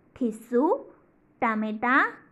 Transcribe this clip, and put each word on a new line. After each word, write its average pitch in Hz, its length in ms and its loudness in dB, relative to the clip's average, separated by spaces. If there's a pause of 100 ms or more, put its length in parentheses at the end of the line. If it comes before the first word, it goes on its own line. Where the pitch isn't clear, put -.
(160)
ખિસ્સું, 254 680 0 (560)
ટામેટાં, 233 760 0 (200)